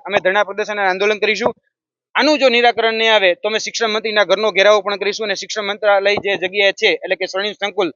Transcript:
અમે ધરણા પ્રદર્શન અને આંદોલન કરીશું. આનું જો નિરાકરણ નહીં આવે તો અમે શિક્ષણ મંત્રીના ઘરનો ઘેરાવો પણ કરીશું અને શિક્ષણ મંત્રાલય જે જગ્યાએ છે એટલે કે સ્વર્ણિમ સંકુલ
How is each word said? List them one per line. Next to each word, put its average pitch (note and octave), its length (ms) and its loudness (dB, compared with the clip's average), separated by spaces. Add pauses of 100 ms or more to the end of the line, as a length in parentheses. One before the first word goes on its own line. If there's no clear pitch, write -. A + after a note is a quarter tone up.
અમે G3 160 -2
ધરણા F#3+ 280 0
પ્રદર્શન G#3 320 -6
અને G3 100 2
આંદોલન G3+ 300 0
કરીશું. G#3 340 0 (640)
આનું C#4 240 2
જો C4+ 100 4
નિરાકરણ A#3 480 2
નહીં A3 160 2
આવે F#3+ 220 4
તો - 120 -6
અમે G#3+ 120 -2
શિક્ષણ G#3+ 340 -4
મંત્રીના G#3+ 320 0
ઘરનો G3 260 0
ઘેરાવો G3 300 4
પણ G3+ 180 -6
કરીશું G#3 280 -4
અને G3 80 -2
શિક્ષણ G3+ 340 -8
મંત્રાલય G3+ 520 0
જે G3+ 160 -4
જગ્યાએ F#3+ 360 0
છે G#3+ 180 0
એટલે F3 240 -2
કે F3+ 120 -6
સ્વર્ણિમ G3 280 -6
સંકુલ G3 400 -4